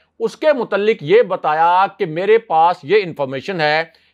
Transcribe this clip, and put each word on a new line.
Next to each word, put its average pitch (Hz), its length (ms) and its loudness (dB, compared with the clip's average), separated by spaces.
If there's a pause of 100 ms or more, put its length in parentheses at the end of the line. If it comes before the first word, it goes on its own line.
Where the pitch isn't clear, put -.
(200)
उसके 294 340 0
मुतल्लिक 214 500 -2
ये 185 200 4
बताया 175 640 0
कि 196 180 -6
मेरे 185 320 0
पास 175 460 0
ये 185 140 2
इन्फॉर्मेशन 147 640 -6
है 156 300 0 (220)